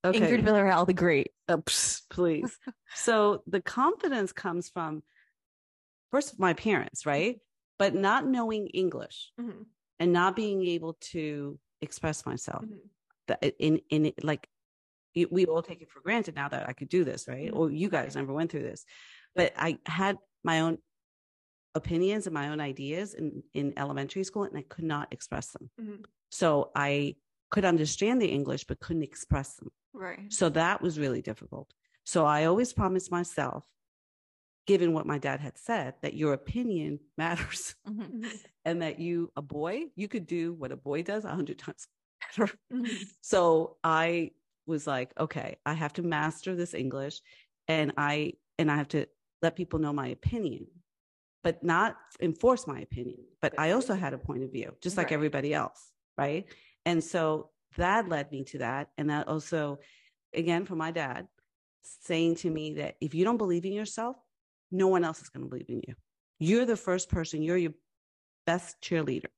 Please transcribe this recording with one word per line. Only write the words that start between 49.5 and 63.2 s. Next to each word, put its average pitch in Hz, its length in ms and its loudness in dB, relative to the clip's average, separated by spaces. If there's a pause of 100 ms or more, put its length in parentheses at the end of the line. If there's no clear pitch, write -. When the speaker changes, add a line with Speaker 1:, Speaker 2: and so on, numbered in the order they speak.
Speaker 1:
people 170 220 -4
know 147 120 0
my 139 160 -2
opinion, 170 600 -4 (760)
but 170 200 0
not 175 340 2 (240)
enforce 233 440 2
my 135 140 -8
opinion." - 400 -8 (220)
But - 180 0
I 156 120 2
also 240 220 2
had 170 200 -2
a 131 40 -8
point 135 260 -6
of 131 100 -8
view, 117 280 -8
just 180 140 -6
like 175 120 0
Speaker 3:
Right. 160 80 -2
Speaker 1:
everybody 143 380 0
else, - 380 -6 (260)
right? 147 280 -2 (400)
And 170 180 2
so 156 460 0 (260)
that 190 320 2
led 147 240 -4
me 135 140 -8
to - 140 -12
that. 131 380 -4
And 151 120 0
that 147 180 0
also, 147 520 -4 (540)
again, 170 320 0
from 180 120 -6
my 160 140 -2
dad 160 360 -6 (560)
saying 165 520 0
to 175 140 -2
me 156 260 -4
that 147 260 -6
if 151 120 -4
you 170 120 4